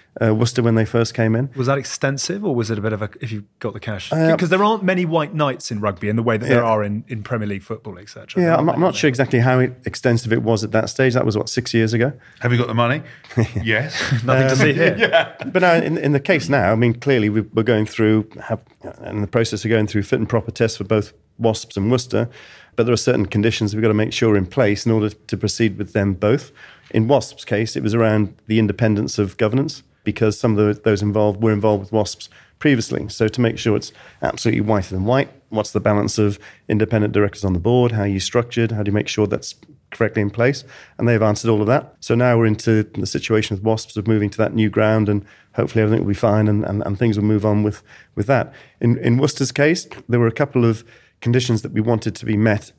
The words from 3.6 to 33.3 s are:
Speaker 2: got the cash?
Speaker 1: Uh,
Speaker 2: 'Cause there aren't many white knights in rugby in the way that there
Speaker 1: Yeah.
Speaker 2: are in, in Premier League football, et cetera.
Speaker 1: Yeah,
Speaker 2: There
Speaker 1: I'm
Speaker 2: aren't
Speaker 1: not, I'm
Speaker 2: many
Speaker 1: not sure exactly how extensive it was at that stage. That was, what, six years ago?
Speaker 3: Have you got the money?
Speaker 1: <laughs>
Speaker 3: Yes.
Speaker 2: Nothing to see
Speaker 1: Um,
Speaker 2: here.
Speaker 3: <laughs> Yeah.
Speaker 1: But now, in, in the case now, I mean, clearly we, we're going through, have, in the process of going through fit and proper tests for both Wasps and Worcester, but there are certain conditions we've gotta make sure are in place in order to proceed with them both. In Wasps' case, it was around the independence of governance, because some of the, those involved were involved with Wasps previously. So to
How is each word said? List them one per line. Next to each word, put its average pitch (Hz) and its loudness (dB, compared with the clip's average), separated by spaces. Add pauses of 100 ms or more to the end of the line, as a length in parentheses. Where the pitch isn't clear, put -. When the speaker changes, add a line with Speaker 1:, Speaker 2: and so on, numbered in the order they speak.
Speaker 2:
got 110 -6
the 104 -18
cash? 104 -10
Speaker 1:
Uh, 160 2
Speaker 2:
'Cause 165 -2
there 190 2
aren't 214 2
many 180 0
white 156 -2
knights 147 -4
in 107 -6
rugby 104 -4
in 110 0
the 113 0
way 113 0
that 110 -6
there 123 4
Speaker 1:
Yeah. 117 0
Speaker 2:
are 107 0
in, 104 -6
in 110 -10
Premier 107 -6
League 98 -8
football, 110 -12
et 98 -20
cetera. - -4
Speaker 1:
Yeah, 170 4
Speaker 2:
There 165 4
Speaker 1:
I'm 160 4
Speaker 2:
aren't 156 2
Speaker 1:
not, 165 2
I'm 147 -2
Speaker 2:
many 180 4
Speaker 1:
not - -4
sure 160 2
exactly 127 2
how 127 4 (260)
extensive 117 0
it 120 2
was 110 0
at 107 -8
that 110 0
stage. 131 0
That - 0
was, 107 0
what, - -4
six - -6
years 113 2
ago? 120 0 (280)
Speaker 3:
Have 120 0
you 120 2
got 120 -2
the 113 -6
money? 120 0 (340)
Speaker 1:
<laughs> 120 2 (220)
Speaker 3:
Yes. 113 -2 (100)
Speaker 2:
Nothing 131 2
to 131 2
see 151 4
Speaker 1:
Um, 135 0
Speaker 2:
here. 165 2
Speaker 3:
<laughs> - -6
Yeah. - 2 (140)
Speaker 1:
But 175 0
now, 175 6
in, 165 0
in 143 -2
the 139 2
case 143 0
now, 110 2
I - 2
mean, 117 4
clearly 120 0
we, 107 0
we're 110 -2
going 107 2
through, 110 2 (140)
have, - -6 (460)
in 104 -6
the 101 -4
process 113 -2
of 110 -2
going 110 2
through 104 -2
fit 127 -2
and 113 -4
proper 113 -2
tests 113 -2
for 101 -8
both 104 -2 (240)
Wasps 110 -2
and 101 0
Worcester, 120 -2 (480)
but 117 2
there 120 0
are 113 4
certain - 0
conditions 107 0
we've 107 -4
gotta 110 2
make 107 0
sure 110 2
are - 6
in 95 0
place 104 0
in 113 2
order 107 2
to - -10
proceed 101 -2
with 101 -8
them 101 2
both. 104 0 (380)
In 110 2
Wasps' 131 0
case, 110 -2
it - -4
was 107 0
around 107 2 (120)
the 110 0
independence 107 0
of 101 -2
governance, 127 0 (220)
because 107 0
some 110 0
of 104 4
the, - -18
those 104 2
involved 104 0
were 113 4
involved 104 2
with 98 -14
Wasps - -2 (300)
previously. - 0
So 110 -2
to 127 -4